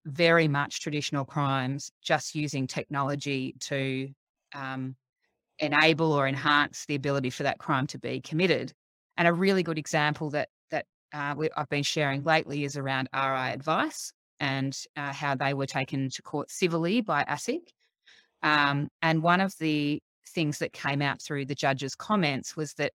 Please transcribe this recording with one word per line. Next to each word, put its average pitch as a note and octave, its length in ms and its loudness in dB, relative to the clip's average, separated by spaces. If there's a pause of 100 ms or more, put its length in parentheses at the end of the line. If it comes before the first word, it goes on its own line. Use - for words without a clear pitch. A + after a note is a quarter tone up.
very E3 420 4
much C#3+ 340 -2
traditional D3 440 -2
crimes C3+ 640 -2 (120)
just - 320 0
using D3 320 -2
technology C#3 920 -4
to, C3+ 480 -4 (440)
um, C3 420 -6 (640)
enable D#3 520 6
or C#3+ 160 4
enhance C#3+ 580 2
the D3 100 -2
ability C#3 340 0
for C3+ 140 -4
that C#3 160 0
crime C#3+ 280 0
to - 100 -12
be B2+ 220 -6
committed. D3+ 540 0 (420)
And E3+ 120 4
a E3+ 60 6
really F#3+ 300 4
good E3 140 -2
example D3+ 540 0
that, C#3+ 180 -2 (220)
that, D#3 140 -4 (280)
uh, D3 240 -4
we, D#3 180 0
I've D3 140 -4
been C#3+ 140 0
sharing C#3 400 0
lately D3 420 2
is C#3 100 -6
around C3+ 380 -2
R C3+ 200 0
I B2+ 180 -2
Advice D#3+ 600 -2 (300)
and, C3+ 360 -2 (200)
uh, C#3+ 160 -6
how C#3+ 220 -2
they C#3 180 0
were C#3 120 -2
taken C3+ 440 -2
to - 120 -10
court - 300 -6
civilly E3+ 480 0
by E3 240 0
asic. A#3 380 -4 (840)
Um, D3 460 2 (120)
and D#3+ 220 2
one F3 160 6
of F#3+ 200 0
the D3+ 420 0 (260)
things D3+ 320 0
that - 140 -4
came C#3+ 280 -2
out C#3 200 -2
through C#3 240 -6
the C#3 100 -6
judge's C#3 400 0
comments D#3+ 640 -2
was D3+ 160 -6
that D3 220 -2